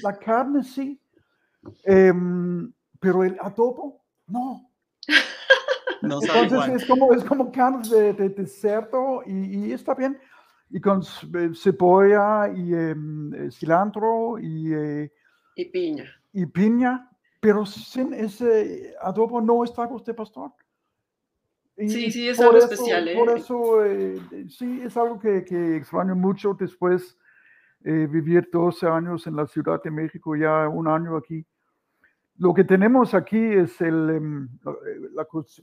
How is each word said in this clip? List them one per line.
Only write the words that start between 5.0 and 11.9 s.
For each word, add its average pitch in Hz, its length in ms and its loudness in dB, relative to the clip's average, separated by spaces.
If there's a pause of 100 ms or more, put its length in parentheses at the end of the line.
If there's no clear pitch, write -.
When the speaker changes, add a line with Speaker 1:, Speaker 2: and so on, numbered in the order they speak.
Speaker 2:
<laughs> - 960 0
No 277 180 -4
sabe 285 220 2
Speaker 1:
Entonces 240 260 2
Speaker 2:
igual. 254 140 -2
Speaker 1:
es - 40 -10
como, 262 280 6
es 240 100 2
como 262 260 -2
carne 254 380 0
de, 214 260 4
de, 202 140 -2
de 196 180 -8
cerdo 240 800 -4
y, 196 420 -6
y 226 40 -6
está 254 220 -4
bien. 262 260 -4 (500)
Y 180 120 -10
con 196 200 2
c-, - 320 -12
eh, 170 220 -2
cebolla 202 1000 4